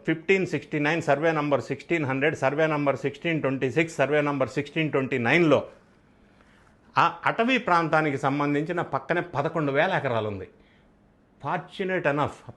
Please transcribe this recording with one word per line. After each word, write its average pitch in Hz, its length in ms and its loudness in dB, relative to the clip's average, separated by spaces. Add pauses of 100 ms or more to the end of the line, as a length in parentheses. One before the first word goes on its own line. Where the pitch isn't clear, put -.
ఫిఫ్టీన్ 190 400 0
సిక్స్టీ 151 320 -4
నైన్, 151 220 0
సర్వే 151 300 2
నంబర్ 147 300 0
సిక్స్టీన్ 151 440 -4
హండ్రెడ్, 135 300 0
సర్వే 143 320 2
నంబర్ 143 280 0
సిక్స్టీన్ 147 460 -4
ట్వంటీ 131 300 0
సిక్స్, 160 240 -2
సర్వే 147 260 2
నంబర్ 139 280 0
సిక్స్టీన్ 151 420 -4
ట్వంటీ 131 260 -2
నైన్లో 139 460 4 (1300)
ఆ 160 160 4 (120)
అటవీ 233 320 2
ప్రాంతానికి 156 600 2
సంబంధించిన 147 640 0
పక్కనే 165 400 -4
పదకొండు 156 500 -2
వేల 160 200 2
ఎకరాలు 123 360 0
ఉంది. 98 200 -8 (1000)
Fortunate 180 600 -4
enough, 143 500 -2